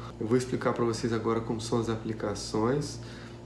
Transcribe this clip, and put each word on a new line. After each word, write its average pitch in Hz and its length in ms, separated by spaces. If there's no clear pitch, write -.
Eu 110 60
vou 120 100
explicar 123 360
pra 120 120
vocês 117 280
agora 113 280
como 113 200
são 117 200
as 110 80
aplicações, 110 1120